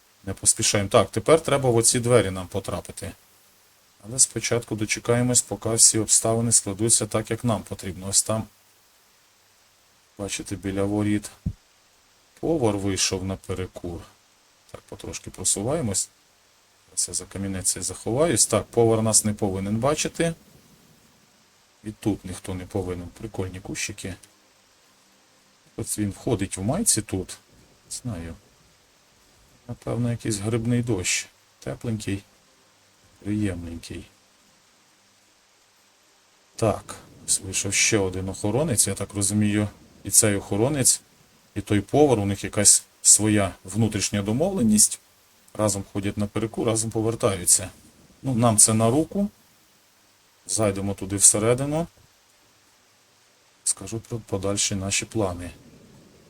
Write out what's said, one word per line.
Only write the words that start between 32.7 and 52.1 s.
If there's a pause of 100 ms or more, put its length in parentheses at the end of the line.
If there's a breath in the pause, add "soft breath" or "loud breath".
приємненький. (2500)
Так, (300)
ось
вийшов
ще
один
охоронець.
Я
так
розумію, (360)
і
цей
охоронець, (540)
і
той
повар,
у
них
якась (180)
своя (100)
внутрішня
домовленість. (580)
Разом (100)
ходять
на
перекур,
разом
повертаються. (540)
Ну,
нам
це
на
руку. (1160)
Зайдемо
туди
всередину. (1800)